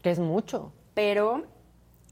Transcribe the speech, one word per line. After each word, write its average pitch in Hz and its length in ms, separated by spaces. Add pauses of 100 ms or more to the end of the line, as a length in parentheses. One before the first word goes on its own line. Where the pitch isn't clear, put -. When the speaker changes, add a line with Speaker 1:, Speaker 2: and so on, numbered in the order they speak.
Speaker 1:
Que 175 80
es 170 80
mucho. 175 520 (220)
Speaker 2:
Pero 208 500 (680)